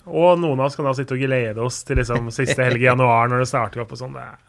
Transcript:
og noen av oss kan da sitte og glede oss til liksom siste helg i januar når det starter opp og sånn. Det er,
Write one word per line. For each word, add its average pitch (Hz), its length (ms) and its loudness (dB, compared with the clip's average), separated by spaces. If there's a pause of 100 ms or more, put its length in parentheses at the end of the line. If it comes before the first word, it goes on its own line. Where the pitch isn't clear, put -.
og 175 320 4
noen 147 200 0
av 131 80 2
oss 139 80 -4
kan 151 100 -4
da 135 80 0
sitte 131 180 -4
og 127 80 -2
glede 127 400 0
oss 123 240 -4
til 135 140 -2
liksom 120 340 0
siste 131 320 0
helg 123 180 2
i 127 60 4
januar 123 420 4
når 123 140 0
det 123 40 -2
starter 120 360 -4
opp 110 80 -12
og 127 80 -14
sånn. 131 140 -14
Det 127 100 -14
er, 123 140 -18 (120)